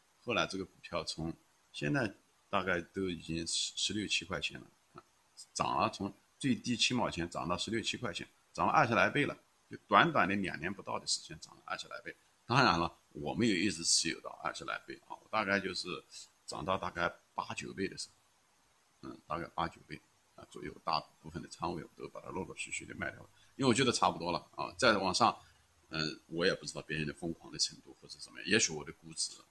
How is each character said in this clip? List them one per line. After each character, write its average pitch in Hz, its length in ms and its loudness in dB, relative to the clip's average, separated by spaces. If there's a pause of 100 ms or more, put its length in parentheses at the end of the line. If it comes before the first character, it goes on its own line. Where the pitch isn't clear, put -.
(240)
后 120 100 -2
来 85 120 4
这 95 120 -6
个 95 60 -4
股 - 80 -14 (100)
票 82 220 -4
从 80 280 -4 (400)
现 147 200 -2
在 127 200 0 (360)
大 95 160 0
概 90 160 2
都 95 280 -4
已 85 120 -4
经 82 260 -6
十， - 300 -2
十 - 160 0
六 104 140 -2
七 - 180 0
块 85 160 -2
钱 - 200 -4
了 - 60 -18 (280)
啊， - 80 -18 (500)
涨 64 280 0
了， 104 100 4
从 98 220 -4 (240)
最 127 200 2
低 120 200 -2
七 - 160 4
毛 110 160 2
钱 82 220 -2
涨 67 180 -4
到 87 80 2
十 92 140 -4
六 110 100 0
七 - 160 -2
块 117 160 -4
钱， 73 160 -10 (240)
涨 85 140 2
了 101 60 4
二 151 120 8
十 117 100 4
来 98 140 8
倍 139 160 2
了， - 140 -4 (320)
就 113 60 -12 (100)
短 117 260 8
短 107 160 4
的 98 60 2
两 87 240 -2
年 82 140 -4
不 - 100 -14
到 113 160 -4
的 - 80 -14
时 - 140 0
间 80 200 -14
涨 - 140 -18
了 - 100 -20
二 - 140 -6
十 - 80 -10
来 - 140 -12
倍。 80 140 -14 (320)
当 131 160 4
然 90 160 8
了， 85 200 0 (140)
我 73 200 -4
没 98 180 2
有 98 40 4
一 90 160 2
直 82 140 -6
持 - 240 4
有 - 120 -2
到 - 100 -10 (120)
二 - 100 -2
十 - 120 -12
来 53 120 -4 (100)
倍 64 200 -14
啊， - 160 -14
我 - 80 -20
大 107 140 0
概 98 160 2
就 92 120 -2
是 85 300 -6 (420)
涨 60 200 -10
到 95 120 0
大 92 140 -4
概 85 220 0 (220)
八 - 200 -6
九 64 180 -8
倍 92 140 -4
的 - 100 -8
时 - 120 -10
候， - 1000 -20
嗯， 60 180 -16
大 80 120 -4
概 82 160 -6
八 85 120 0
九 - 200 -10
倍 73 120 -12 (360)
啊 - 160 -18
左 - 120 -14
右， - 120 -8 (100)
大 80 160 0 (220)
部 78 80 -14
分 80 120 -8
的 60 60 -14
仓 - 260 -4
位 78 80 -8
我 - 140 -16
都 - 120 -12
把 - 120 -16
它 - 80 -14
陆 85 160 -6
陆 - 100 -12
续 - 160 -10
续 - 140 -6
的 - 100 -12
卖 - 180 -4
掉 - 100 -16
了， - 80 -20 (260)
因 131 80 -2
为 135 40 4
我 120 40 8
觉 110 100 4
得 123 80 4
差 - 200 4
不 87 80 -2
多 85 120 -2
了 82 240 -2
啊， 67 220 -6
再 117 220 6
往 92 160 2
上， 107 200 6 (540)
嗯， 78 380 -4
我 82 180 0
也 87 100 4
不 78 120 -8
知 - 80 -8
道 73 80 -8
别 78 160 -4
人 78 80 0
的 71 80 -4
疯 85 180 -4
狂 - 180 -18
的 73 80 -8
程 - 220 -2
度 - 180 -20
或 - 80 -20
者 - 120 -16
怎 - 120 -16
么 60 100 -18
样， - 60 -12
也 101 120 6
许 110 120 4
我 76 140 -6
的 80 80 -10
估 80 220 -20
值 - 180 -4 (180)